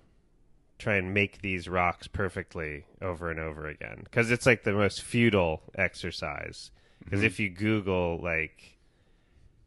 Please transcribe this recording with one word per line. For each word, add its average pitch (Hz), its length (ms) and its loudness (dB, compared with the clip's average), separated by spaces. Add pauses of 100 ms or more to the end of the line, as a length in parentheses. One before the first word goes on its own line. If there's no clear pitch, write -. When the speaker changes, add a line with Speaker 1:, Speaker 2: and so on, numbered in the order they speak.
(800)
Speaker 1:
try 107 180 0
and 92 160 0
make 101 300 0
these 92 260 -4
rocks 87 380 0
perfectly 82 800 -6 (180)
over 85 280 -4
and 80 100 -6
over 76 260 -6
again." - 460 -12
'Cause 117 180 4
it's, 120 160 2
like, 120 180 6
the 107 100 2
most 101 280 2
futile 101 600 4 (120)
exercise. 80 960 -6 (380)
'Cause 98 120 0
Speaker 2:
Mm-hmm. 101 60 6
Speaker 1:
if 90 140 -2
you 104 80 0
Google, 92 720 0
like, 80 540 -4 (920)